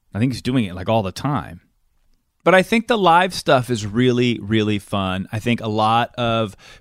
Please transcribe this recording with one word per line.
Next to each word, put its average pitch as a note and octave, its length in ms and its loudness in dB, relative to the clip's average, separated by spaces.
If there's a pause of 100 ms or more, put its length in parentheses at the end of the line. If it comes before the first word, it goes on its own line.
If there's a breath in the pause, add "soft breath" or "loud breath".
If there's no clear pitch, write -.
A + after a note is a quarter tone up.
(140)
I F#2+ 60 -4
think C3 120 0
he's - 80 -8
doing B2+ 240 -2
it, F2 100 -8
like, F#2 140 -8
all A2 140 2
the F#2+ 100 -4
time. A2 480 -6 (840)
But F3 100 6
I F#3 80 6
think A3+ 240 0
the A#3+ 100 0
live F3+ 380 4
stuff B2+ 340 2
is A2+ 160 -4
really, A#2+ 560 0
really G#2+ 380 0
fun. F#2+ 540 -4
I A2 80 -6
think A#2+ 200 -2
a A2+ 80 -8
lot A2 480 0
of A2+ 400 -2 (240 loud breath)